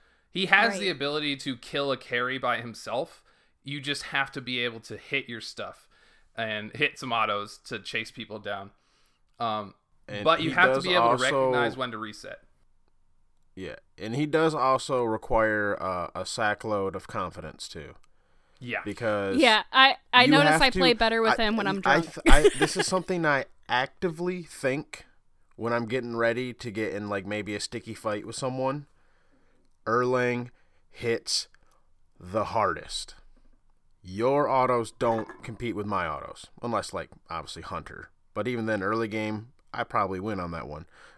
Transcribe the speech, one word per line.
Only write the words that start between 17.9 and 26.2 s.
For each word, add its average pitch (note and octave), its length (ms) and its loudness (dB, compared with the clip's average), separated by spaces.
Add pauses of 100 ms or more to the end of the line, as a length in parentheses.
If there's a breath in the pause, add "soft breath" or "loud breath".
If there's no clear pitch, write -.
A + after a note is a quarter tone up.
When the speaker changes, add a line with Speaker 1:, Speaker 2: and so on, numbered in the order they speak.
Speaker 1:
Yeah. A#2 260 -6
Speaker 3:
Because G2+ 520 0
Speaker 2:
Yeah, A3+ 340 4
I, C4+ 260 6 (180)
I B3 100 8
Speaker 3:
you C4+ 60 6
Speaker 2:
notice C#4+ 220 6
Speaker 3:
have D#4 100 4
Speaker 2:
I C4+ 80 6
Speaker 3:
to, - 80 0
Speaker 2:
play A#3+ 160 6
better A3+ 260 2
with A3 180 2
Speaker 3:
I, A#3 60 2
Speaker 2:
him G#3+ 140 2
when G3+ 80 0
I'm G3 180 0
Speaker 3:
I D#3 160 4
Speaker 2:
drunk. - 140 -6
Speaker 3:
th-, - 120 -12
I, - 220 12 (100)
this - 200 0
is G4+ 80 0
something F3+ 400 -2
I C#3 180 2 (240)
actively E3+ 720 -2
think - 640 -4 (520)
when A#2 180 -2
I'm A#2+ 120 0
getting A#2+ 300 -4
ready A#2 380 2